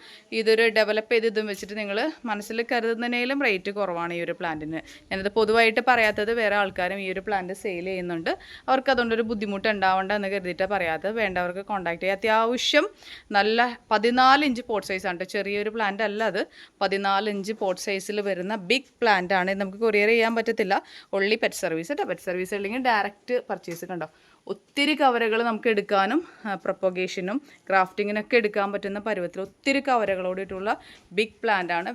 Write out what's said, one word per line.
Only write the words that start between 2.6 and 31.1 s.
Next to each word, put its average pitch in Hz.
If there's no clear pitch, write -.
കരുതുന്നതിനേലും 240
റേറ്റ് 196
കുറവാണ് 170
ഈ -
ഒരു 170
പ്ലാന്റിന്. 160
ഞാനത് 190
പൊതുവായിട്ട് 226
പറയാത്തത് 220
വേറെ 202
ആൾക്കാരും 190
ഈ 190
ഒരു 190
പ്ലാന്റ് 190
സെയിൽ 180
ചെയ്യുന്നുണ്ട്, 175
അവർക്ക് 262
അതുകൊണ്ടൊരു 233
ബുദ്ധിമുട്ട് 208
ഉണ്ടാവണ്ട 190
എന്ന് 196
കരുതിയിട്ടാണ് 185
പറയാത്തത്. 175
വേണ്ടവർക്ക് 185
കോൺടാക്ട് 170
ചെയ്യുക. 190
അത്യാവശ്യം 233
നല്ല 214
പതിനാല് 254
ഇഞ്ച് 240
പോട്ട് 202
സൈസാണ് 185
കേട്ടോ, 185
ചെറിയൊരു 202
പ്ലാന്റ് 208
അല്ല 208
അത്. 208
പതിനാല് 196
ഇഞ്ച് 196
പോട്ട് 180
സൈസിൽ 202
വരുന്ന 185
ബിഗ് -
പ്ലാന്റ് 196
ആണ്. 185
ഇത് 196
നമുക്ക് 196
കൊറിയർ 208
ചെയ്യാൻ 226
പറ്റത്തില്ല, 220
only 196
പെറ്റ് 202
സർവീസ് 165
കേട്ടോ. 302
പെറ്റ് 185
സർവീസ് 185
അല്ലെങ്കിൽ 202
ഡയറക്റ്റ് 208
പർച്ചേസ് 175
കണ്ടോ. 165
ഒത്തിരി 285
കവറുകൾ 233
നമുക്ക് 226
എടുക്കാനും, 202
ആ, 196
പ്രൊപ്പഗേഷനും 185
ക്രാഫ്റ്റിങ്ങിനൊക്കെ 208
എടുക്കാൻ 208
പറ്റുന്ന 202
പരുവത്തിൽ 185
ഒത്തിരി 277
കവറുകളോടിട്ടുള്ള 196